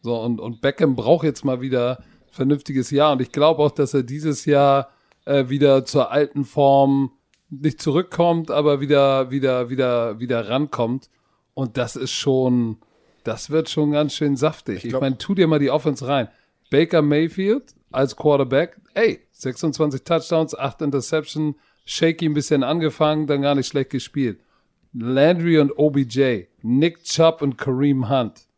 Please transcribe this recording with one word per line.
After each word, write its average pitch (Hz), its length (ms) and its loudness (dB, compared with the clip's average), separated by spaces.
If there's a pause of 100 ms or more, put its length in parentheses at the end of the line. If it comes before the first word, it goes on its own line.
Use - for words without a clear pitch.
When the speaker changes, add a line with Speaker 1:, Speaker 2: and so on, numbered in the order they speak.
Speaker 1:
So, 117 180 -4
und, 117 220 -4
und 113 200 -12
Beckham 139 360 0
braucht 123 260 2
jetzt 147 220 -4
mal 127 160 -2
wieder 127 380 -2
ein - 40 -20 (280)
vernünftiges 135 600 -2
Jahr. 147 220 4
Und 127 80 -2
ich 120 100 -4
glaub 151 280 2
auch, 147 120 2
dass 139 220 -2
er 135 100 0
dieses 147 420 -6
Jahr, 139 440 4 (360)
äh, 135 240 0
wieder 135 360 4
zur 135 260 0
alten 143 320 -2
Form 139 680 2 (400)
nicht 143 300 -6
zurückkommt, 170 680 0
aber 143 320 0
wieder, 139 480 2
wieder, 127 400 -2
wieder, 120 500 -2
wieder 117 300 -4
rankommt. 131 600 -2 (440)
Und 131 240 -6
das 120 180 -4
ist 127 160 -6
schon, 123 680 0 (460)
das 113 260 -8
wird 156 200 -2
schon 151 220 0
ganz 147 220 0
schön 143 240 -2
saftig. 117 400 -4
Speaker 2:
Ich - 80 -14
Speaker 1:
Ich 117 40 -6
Speaker 2:
glaub 131 120 -2
Speaker 1:
meine, 135 160 -2
tu - 180 -4
dir 175 120 2
mal 156 120 2
die 139 100 2
Offense 143 380 -2
rein. 135 220 -2 (400)
Baker 160 320 4
Mayfield 165 720 0 (160)
als 135 240 -2
Quarterback, 139 640 2 (160)
ey, 220 260 0 (140)
sechsundzwanzig 139 720 -4
Touchdowns, 160 540 -2
acht - 240 -6
Interception, 151 760 -4 (280)
shaky 165 460 -2
ein 151 40 -2
bisschen 143 300 0
angefangen, 151 640 0
dann 143 140 0
gar 143 140 2
nicht 135 120 0
schlecht 139 220 -4
gespielt. 127 500 -6 (540)
Landry 156 680 2
und 143 180 2
O 151 120 2
B 139 120 0
J, 123 460 0 (140)
Nick 139 420 0
Chubb 165 380 2
und 139 160 -2
Kareem 131 520 0
Hunt. 131 380 -2 (100)